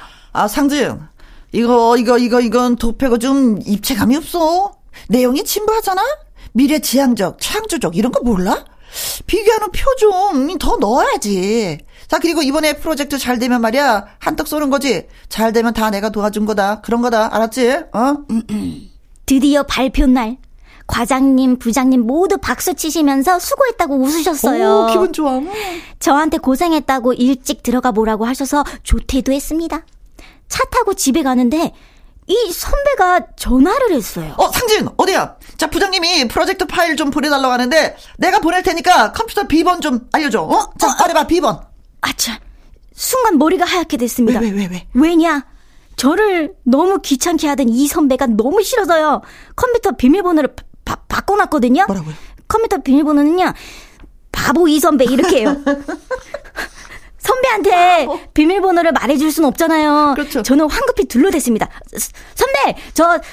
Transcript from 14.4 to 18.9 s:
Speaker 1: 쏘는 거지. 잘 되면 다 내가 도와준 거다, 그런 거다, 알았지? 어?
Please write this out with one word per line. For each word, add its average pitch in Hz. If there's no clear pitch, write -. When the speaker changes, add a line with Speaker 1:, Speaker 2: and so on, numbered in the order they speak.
Speaker 1:
쏘는 302
거지. 262
잘 220
되면 226
다 220
내가 208
도와준 214
거다, 208
그런 233
거다, 226
알았지? 226
어? 269